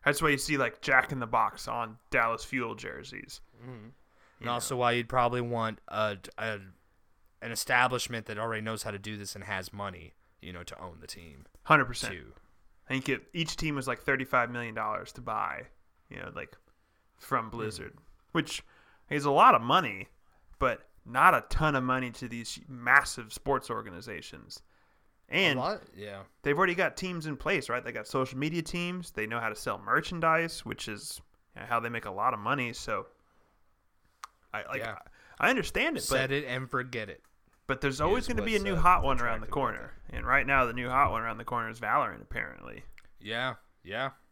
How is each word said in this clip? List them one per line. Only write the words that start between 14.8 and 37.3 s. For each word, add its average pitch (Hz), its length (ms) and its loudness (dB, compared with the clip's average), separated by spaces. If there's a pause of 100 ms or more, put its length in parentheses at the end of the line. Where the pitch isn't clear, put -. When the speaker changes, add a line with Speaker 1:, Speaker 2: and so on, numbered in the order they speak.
Speaker 1:
to 127 80 -14
buy, 110 420 -4 (460)
you - 80 -14
know, - 180 -12
like, - 200 -14 (640)
from 120 280 -2
Speaker 2:
Hmm. 110 120 -10
Speaker 1:
Blizzard, 110 400 -8 (360)
which - 280 -2 (480)
is 147 160 -2
a 143 60 4
lot 196 240 10
of 113 60 6
money, 120 460 2 (520)
but 123 280 0 (180)
not 139 280 6
a 120 160 4
ton 151 260 2
of 131 80 2
money 127 280 0
to 120 160 -10
these 117 400 -8
massive 123 680 4
sports - 380 -2
organizations. 101 920 -10 (680)
And 160 280 2
Speaker 2:
A 127 40 -2
lot? 180 200 -2 (160)
Yeah. 98 240 -12 (220)
Speaker 1:
they've 143 140 2
already 180 180 4
got 175 200 2
teams 175 300 -6
in 151 120 -6
place, 151 320 -2
right? 120 140 -2
They 127 80 -8
got 113 160 -8
social 131 300 -2
media 160 240 -2
teams. 175 500 -6
They 110 140 -4
know 117 140 -2
how 113 100 -2
to 107 60 -6
sell 104 240 -4
merchandise, 165 840 2
which - 240 -8
is, - 320 -10 (360)
you - 60 -14
know, - 60 -12
how 117 120 0
they 117 100 -4
make 117 160 -6
a 104 60 -8
lot 107 240 0
of 107 40 -6
money. 120 340 -2
So, - 340 -6 (1500)
I, 107 140 -6
like, 135 140 -6
Speaker 2:
Yeah. 110 140 -8 (440)
Speaker 1:
I, - 80 4
I - 20 8
understand 262 480 0
it, 139 40 -4
Speaker 2:
Set 135 280 2
Speaker 1:
but - 20 0
Speaker 2:
it 143 140 0
and 127 240 -4
forget 123 400 -4
it - 140 -14 (440)